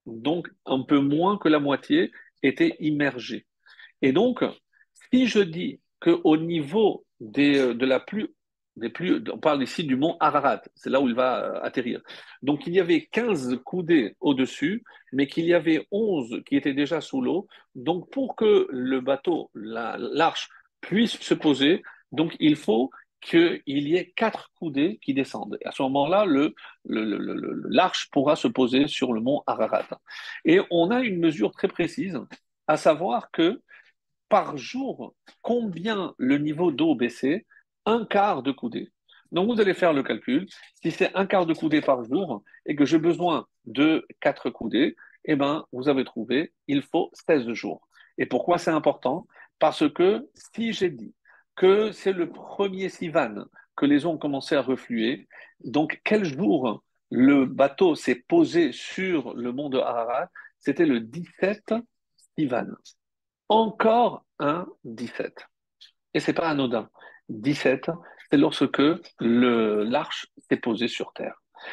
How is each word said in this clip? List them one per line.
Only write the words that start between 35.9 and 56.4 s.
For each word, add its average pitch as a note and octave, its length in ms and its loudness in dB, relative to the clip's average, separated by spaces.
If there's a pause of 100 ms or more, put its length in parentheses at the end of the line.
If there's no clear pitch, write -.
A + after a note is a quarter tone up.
le C3+ 200 2
niveau D3+ 340 0
d'eau D3+ 240 2
baissait ? C3 500 -2 (400)
Un A3 200 0
quart G3 380 0
de C3+ 80 -2
coudée. - 400 -8 (400)
Donc, F3+ 160 0
vous A3+ 140 2
allez F#3+ 120 4
faire E3+ 200 2
le C3+ 100 0
calcul. B2 440 -2 (360)
Si E3 80 -2
c'est - 240 -2
un F#3+ 100 0
quart F#3 200 2
de D#3+ 80 2
coudée D3+ 280 0
par B2+ 220 0
jour C#3 400 -4 (220)
et D3+ 100 -4
que C#3+ 100 4
j'ai D#3 140 4
besoin D#3+ 480 0 (180)
de C#3+ 400 2 (140)
quatre C#3+ 300 -2
coudées, A#2 460 0 (300)
eh D#3 100 0
ben, C#3+ 360 -2
vous B2+ 160 -8
avez C3+ 160 2
trouvé, A#2+ 500 -4 (140)
il C#3 140 0
faut - 320 -2
seize B2 400 0
jours. G2+ 340 -10 (300)
Et - 80 -2
pourquoi F3 320 0
c'est E3+ 140 -2
important ? D3+ 560 -2 (320)
Parce D3+ 320 2
que G#3 360 0 (260)
si A3 200 -4
j'ai F3+ 160 -2
dit A#2+ 260 -14 (400)
que G3+ 360 4
c'est - 220 -2
le E3+ 160 -4
premier F#3+ 580 -6
Sivan D3+ 580 -4 (300)
que C#3+ 100 0
les C#3+ 200 4
eaux E3+ 60 0
ont D3 60 -4
commencé C#3+ 380 -4
à C#3 60 2
refluer, A#2+ 640 -2 (360)
donc D3 400 -2
quel G#3+ 200 2
jour C#3+ 600 -2 (260)